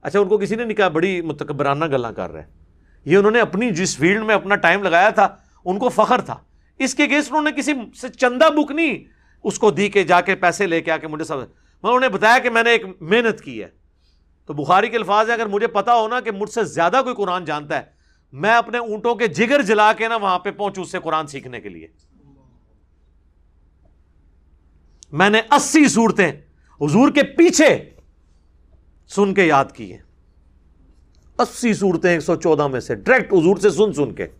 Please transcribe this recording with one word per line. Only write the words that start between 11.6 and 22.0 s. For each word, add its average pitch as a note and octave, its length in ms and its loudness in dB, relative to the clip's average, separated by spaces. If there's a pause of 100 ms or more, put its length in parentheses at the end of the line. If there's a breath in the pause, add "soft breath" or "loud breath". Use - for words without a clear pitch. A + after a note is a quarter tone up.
انہوں B3 180 2
نے C4 80 2
بتایا G#3+ 300 4
کہ B3 120 -2
میں A3+ 120 0
نے A#3 80 2
ایک A3+ 140 2 (160)
محنت G#3+ 400 0
کی A#2 220 -12
ہے۔ F2 60 -14 (760)
تو D#3 80 -12
بخاری F3+ 340 2
کے A3+ 80 -4
الفاظ G#3+ 300 0
ہیں، A#3 80 0
"اگر A3+ 120 -4
مجھے G#3 200 -2
پتا A3+ 280 0
ہو A3 140 2
نا B3 120 -4
کہ A#3 100 -8
مجھ G3+ 200 -6
سے A3+ 140 -2
زیادہ E3+ 400 0
کوئی B3 100 -6
قرآن F#3 300 -4
جانتا D3+ 320 -6
ہے، B2+ 60 -6 (500)
میں E3+ 220 0
اپنے A#3 240 0
اونٹوں A#3 360 -4
کے A3+ 120 -2
جگر A3 360 2
جلا G#3+ 300 4
کے A3 160 -2
نا A#3 80 -4
وہاں F#3+ 220 -2
پہ G3 120 -6
پہنچوں F#3+ 340 -8
اس D#3 60 -18
سے F#3 80 -8
قرآن D#3 280 -4
سیکھنے C3+ 340 -14
کے G2 80 -16
لیے۔" D#2+ 200 -18 (3250)